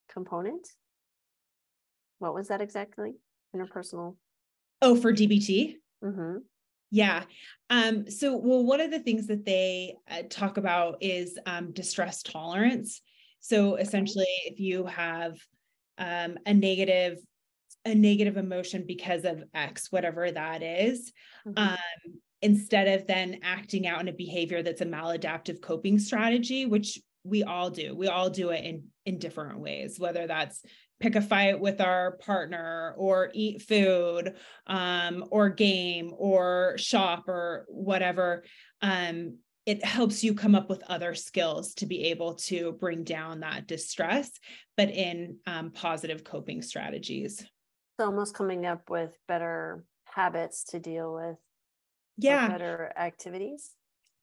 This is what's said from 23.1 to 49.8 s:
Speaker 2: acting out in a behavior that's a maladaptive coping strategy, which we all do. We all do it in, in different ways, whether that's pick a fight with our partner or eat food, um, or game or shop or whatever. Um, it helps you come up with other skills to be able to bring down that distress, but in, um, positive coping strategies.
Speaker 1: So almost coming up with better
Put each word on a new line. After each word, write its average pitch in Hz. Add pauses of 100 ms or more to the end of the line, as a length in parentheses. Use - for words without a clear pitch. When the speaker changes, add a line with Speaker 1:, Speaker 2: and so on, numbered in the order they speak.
Speaker 2:
acting 185
out 170
in 180
a 175
behavior 170
that's 165
a 175
maladaptive 165
coping 196
strategy, 240
which 208 (240)
we 202
all 180
do. 151
We 185
all 185
do 180
it 165
in, 160 (200)
in 185
different 151
ways, 143
whether 170
that's 156 (360)
pick 226
a 208
fight 196
with 196
our 185
partner 165
or 185
eat 214
food, 180 (320)
um, 180
or 208
game 180
or 180
shop 185
or 175
whatever. 180 (400)
Um, 175 (280)
it 208
helps 214
you 214
come 208
up 190
with 185
other 170
skills -
to 202
be 175
able 165
to 170
bring 170
down 160
that 151
distress, 180 (460)
but 196
in, 175 (100)
um, 165
positive 160
coping 151
strategies. - (560)
Speaker 1:
So 220
almost 202
coming 185
up 170
with 165 (160)
better 170 (220)